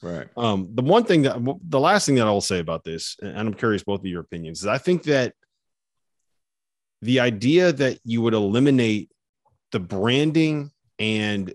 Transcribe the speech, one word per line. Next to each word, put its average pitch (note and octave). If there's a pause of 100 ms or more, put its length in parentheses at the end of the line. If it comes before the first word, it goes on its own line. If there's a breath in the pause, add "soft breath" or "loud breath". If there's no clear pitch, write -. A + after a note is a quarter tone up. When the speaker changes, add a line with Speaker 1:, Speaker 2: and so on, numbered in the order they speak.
Speaker 1:
Right. E2+
Speaker 2:
Um, G2+
the B2
one G#3+
thing F3
that, C3+
w-, B2+
the D3
last F#3
thing C#3+
that A2+
I'll G2+
say F#2
about E2
this, E2
and G#2
I'm G#2+
curious G#2
both G2+
of F#2+
your F2
opinions, E2
is F#2+
I B2
think F3+
that C3+ (1700)
the B2
idea B2+
that C3
you A#2
would A2+
eliminate A2 (600)
the A2+
branding C#3+ (280)
and G#2